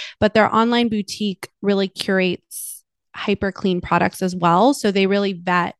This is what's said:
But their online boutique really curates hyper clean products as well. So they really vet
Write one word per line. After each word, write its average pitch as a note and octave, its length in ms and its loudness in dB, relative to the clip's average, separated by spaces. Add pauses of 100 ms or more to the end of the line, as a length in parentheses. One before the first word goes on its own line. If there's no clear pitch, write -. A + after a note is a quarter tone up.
(200)
But G#3+ 140 2
their G#3+ 200 4
online A#3 360 2
boutique G#3 580 -4 (140)
really G3 260 0
curates - 960 -4 (320)
hyper G3 360 -4
clean F#3 280 -2
products F3+ 420 -2
as F3+ 140 -2
well. F3+ 380 4
So A3 180 -2
they F#3+ 160 2
really G3+ 260 0
vet F3 460 -2